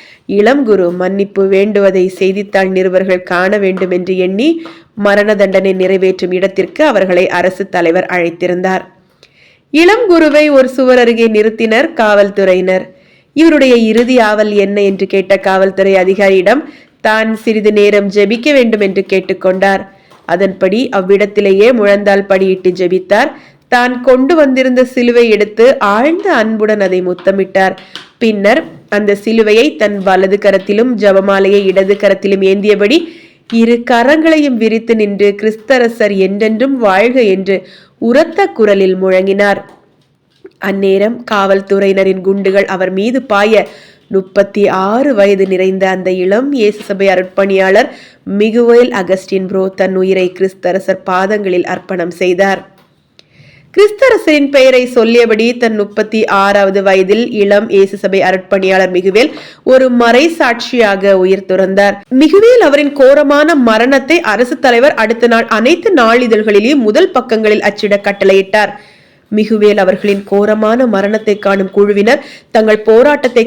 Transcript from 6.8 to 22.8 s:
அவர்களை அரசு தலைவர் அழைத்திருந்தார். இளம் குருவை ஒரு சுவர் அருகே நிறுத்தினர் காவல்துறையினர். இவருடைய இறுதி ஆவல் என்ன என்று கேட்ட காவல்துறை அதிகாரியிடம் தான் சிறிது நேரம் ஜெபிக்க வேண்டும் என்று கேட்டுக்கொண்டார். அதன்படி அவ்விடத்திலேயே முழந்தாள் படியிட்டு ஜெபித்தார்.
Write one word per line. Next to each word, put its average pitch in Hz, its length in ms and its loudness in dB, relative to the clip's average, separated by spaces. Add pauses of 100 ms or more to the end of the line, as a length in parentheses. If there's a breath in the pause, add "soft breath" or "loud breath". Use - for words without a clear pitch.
அவர்களை 190 460 0
அரசு 180 360 -2
தலைவர் 180 420 -2
அழைத்திருந்தார். 180 760 -4 (880 soft breath)
இளம் 381 320 2
குருவை 311 440 2
ஒரு 262 200 2
சுவர் 254 320 2
அருகே 233 260 2
நிறுத்தினர் 220 680 0
காவல்துறையினர். 196 920 0 (500 soft breath)
இவருடைய 285 480 4
இறுதி 233 380 2
ஆவல் 214 360 0
என்ன 202 240 -2
என்று 196 260 -2
கேட்ட 196 320 -2
காவல்துறை 190 560 0
அதிகாரியிடம் 190 680 2 (380 loud breath)
தான் 220 340 -2
சிறிது 214 360 -2
நேரம் 208 380 2
ஜெபிக்க 208 440 0
வேண்டும் 226 300 2
என்று 190 200 -2
கேட்டுக்கொண்டார். 190 800 -2 (440 soft breath)
அதன்படி 190 540 -2 (100)
அவ்விடத்திலேயே 202 840 2
முழந்தாள் 202 540 0
படியிட்டு 190 440 0
ஜெபித்தார். 185 600 -2 (400 loud breath)